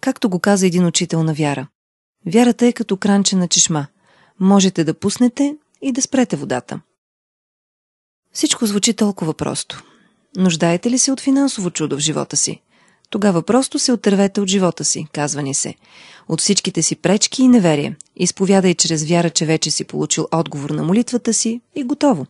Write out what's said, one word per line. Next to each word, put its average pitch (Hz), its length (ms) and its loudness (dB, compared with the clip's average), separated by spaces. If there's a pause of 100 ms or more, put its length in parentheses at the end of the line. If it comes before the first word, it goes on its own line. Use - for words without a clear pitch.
Както 262 280 -2
го 180 100 -2
каза 190 280 2
един 180 180 2
учител 165 380 -2
на 160 100 0
вяра, 143 340 -4 (580)
"Вярата 240 420 2
е 240 60 2
като 202 240 -4
кранче 202 380 2
на 180 120 0
чешма. 151 400 0 (520)
Можете 190 440 4
да 156 100 0
пуснете 247 640 0 (260)
и 269 100 -4
да 247 100 -2
спрете - 340 -2
водата." 135 440 -8 (1500)
Всичко - 320 -2
звучи 208 280 0
толкова 196 400 -2
просто. - 500 -8 (540)
Нуждаете 175 540 2
ли 254 60 0
се 269 140 2
от 269 100 -4
финансово 269 480 0
чудо 143 280 -4
в - 20 -6
живота 147 380 -2
си? - 240 -4 (480)
Тогава 196 340 0
просто 262 360 0
се - 120 0
отървете 202 500 2
от 202 60 -2
живота 185 380 0
си, - 280 -4
казва 143 280 -4
ни 135 120 -6
се. - 220 -6 (520)
От 165 140 -4
всичките - 400 0
си - 140 -2
пречки - 480 0
и 254 40 6
неверие. 165 480 4 (200)
Изповядай 185 600 2
чрез 156 280 -2
вяра, 170 260 2
че 160 160 -2
вече 156 260 0
си - 120 -4
получил 156 480 -4
отговор 151 380 -4
на 151 140 -4
молитвата 226 500 0
си 226 280 -4 (140)
и 294 80 -6
готово. 240 460 0